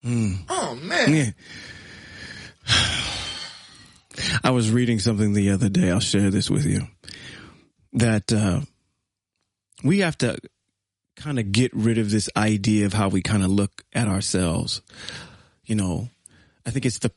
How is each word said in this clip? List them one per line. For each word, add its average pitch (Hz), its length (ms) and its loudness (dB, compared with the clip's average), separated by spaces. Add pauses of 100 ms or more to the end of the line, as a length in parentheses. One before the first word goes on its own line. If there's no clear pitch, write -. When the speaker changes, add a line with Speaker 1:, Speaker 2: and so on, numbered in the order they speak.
Speaker 1:
Hmm. 117 300 0 (160)
Speaker 2:
Oh, 202 260 -4
man. 160 380 2
Speaker 1:
Yeah. 143 160 4 (1400)
<sighs> - 1800 -4
I 127 80 2
was 117 200 2
reading 120 280 2
something 104 340 2
the 101 180 4
other 98 180 2
day. 95 220 2
I'll 87 80 2
share 101 300 2
this - 200 0
with - 160 2
you. - 220 0 (1040)
That, 110 380 2
uh, 101 300 2 (1200)
we 185 160 4
have 170 200 0
to 117 180 0 (800)
kinda 139 260 -4
get 107 300 0
rid 110 240 2
of 104 140 0
this 104 240 0
idea 107 500 2
of 98 80 -2
how 101 160 2
we 95 120 0
kinda 98 260 2
look 98 360 0 (100)
at 120 140 0
ourselves. 92 760 -2 (840)
You 110 100 -2
know, 95 340 -2 (560)
I - 60 -6
think - 140 -2
it's 117 140 -2
the - 180 -2